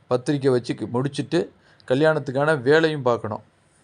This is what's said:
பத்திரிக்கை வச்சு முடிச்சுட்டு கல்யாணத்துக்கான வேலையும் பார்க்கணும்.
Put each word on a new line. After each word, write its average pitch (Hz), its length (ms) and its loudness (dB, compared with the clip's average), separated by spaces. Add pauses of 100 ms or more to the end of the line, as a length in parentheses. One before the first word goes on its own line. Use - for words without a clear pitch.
பத்திரிக்கை 135 440 0
வச்சு 123 220 0 (200)
முடிச்சுட்டு 139 460 -4 (480)
கல்யாணத்துக்கான 143 720 0
வேலையும் 151 400 2
பார்க்கணும். 113 420 -2 (400)